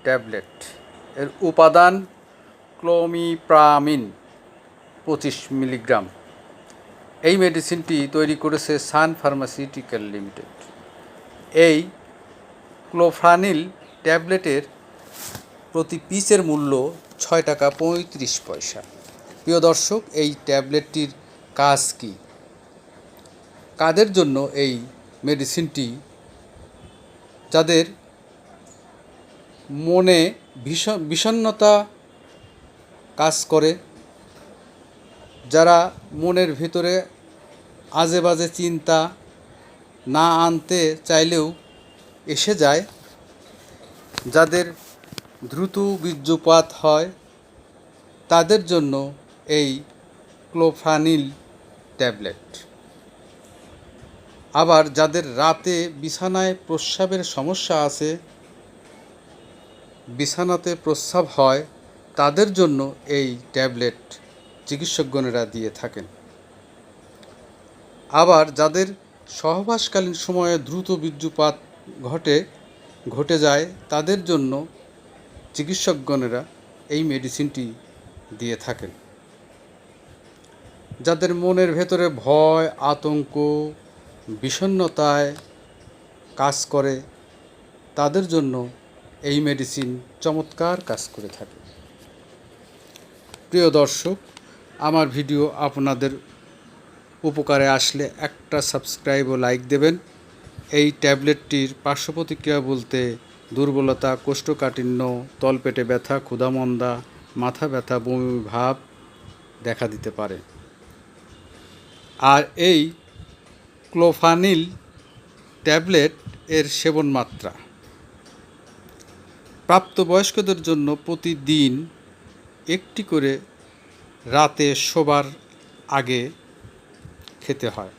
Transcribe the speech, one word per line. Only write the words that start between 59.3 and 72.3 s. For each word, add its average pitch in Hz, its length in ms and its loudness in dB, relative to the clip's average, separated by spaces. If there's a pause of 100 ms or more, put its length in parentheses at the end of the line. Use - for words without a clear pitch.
বিছানাতে 170 760 -4
প্রস্রাব 160 420 -2
হয়, 139 400 2 (500)
তাদের 156 380 2
জন্য 143 420 2 (120)
এই 139 300 -2 (140)
ট্যাবলেট 123 480 -2 (680)
চিকিৎসকগণেরা 135 800 -4
দিয়ে 110 240 -8
থাকেন। 107 360 -12 (2000)
আবার 156 440 6
যাদের 156 340 0 (420)
সহবাসকালীন 190 840 -2
সময়ে 175 440 0
দ্রুত 156 340 -6
বীর্যপাত 151 640 -2 (480)
ঘটে, 156 420 0 (640)